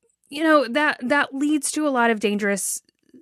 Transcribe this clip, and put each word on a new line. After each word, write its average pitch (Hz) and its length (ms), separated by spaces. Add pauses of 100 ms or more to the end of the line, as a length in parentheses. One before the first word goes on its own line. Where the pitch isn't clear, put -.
(300)
you 294 140
know, 311 240
that, 294 340
that 269 320
leads 294 380
to 302 160
a - 20
lot 233 220
of 214 80
dangerous 202 640 (380)